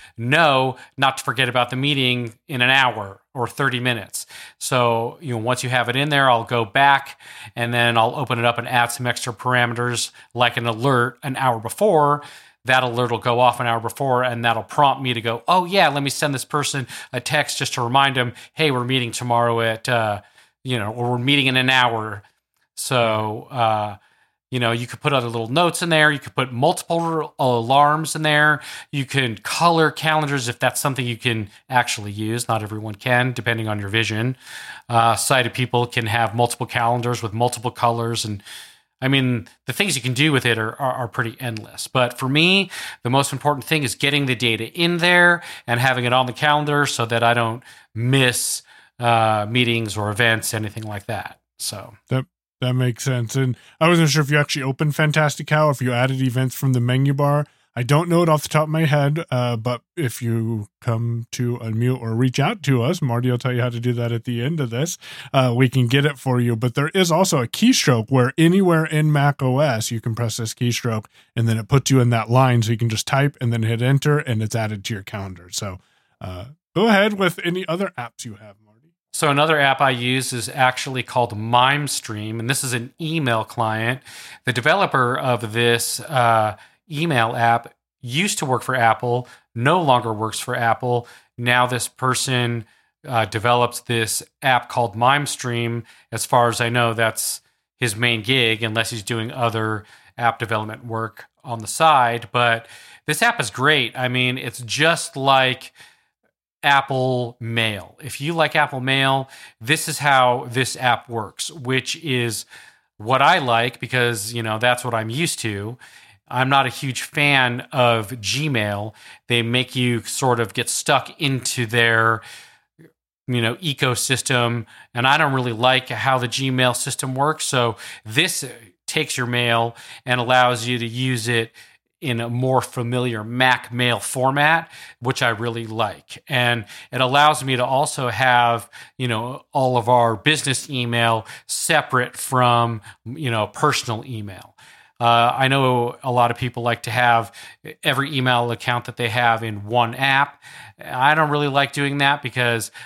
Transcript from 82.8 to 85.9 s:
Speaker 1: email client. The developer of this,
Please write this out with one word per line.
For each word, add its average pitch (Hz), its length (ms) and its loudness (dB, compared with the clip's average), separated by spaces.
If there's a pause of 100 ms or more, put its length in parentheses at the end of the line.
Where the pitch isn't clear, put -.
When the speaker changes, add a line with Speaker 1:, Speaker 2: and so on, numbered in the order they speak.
Speaker 1:
email 147 440 -2
client. 113 580 -4 (420)
The 127 80 -2
developer 135 680 0
of 117 360 -2
this, 117 460 0